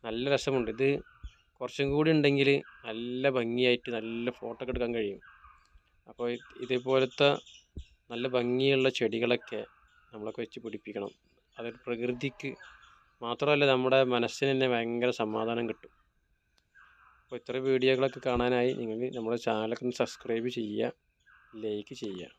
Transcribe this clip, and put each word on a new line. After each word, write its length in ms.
നല്ല 200
രസമുണ്ട്. 420
ഇത് 140
കുറച്ചും 320
കൂടി 220
ഉണ്ടെങ്കിൽ 340
നല്ല 500
ഭംഗിയായിട്ട് 600
നല്ല 280
ഫോട്ടോ 220
ഒക്കെ 120
എടുക്കാൻ 240
കഴിയും. 220
അപ്പോൾ 260
ഇ-, 100
ഇതേപോലത്തെ 680
നല്ല 240
ഭംഗിയുള്ള 520
ചെടികളൊക്കെ 640
നമ്മളൊക്കെ 320
വെച്ച് 200
പിടിപ്പിക്കണം. 480
അതൊരു 280
പ്രകൃതിക്ക് 640
മാത്രമല്ല 520
നമ്മുടെ 260
മനസ്സിന് 380
തന്നെ 220
ഭയങ്കര 380
സമാധാനം 480
കിട്ടും. 220
അപ്പോൾ 200
ഇത്തരം 280
വീഡിയോകളൊക്കെ 580
കാണാനായി 540
നിങ്ങൾ 180
നമ്മുടെ 280
ചാനലൊക്കെ 400
ഒന്ന് 140
സബ്സ്ക്രൈബ് 580
ചെയ്യുക, 340
ലൈക്ക് 380
ചെയ്യുക. 380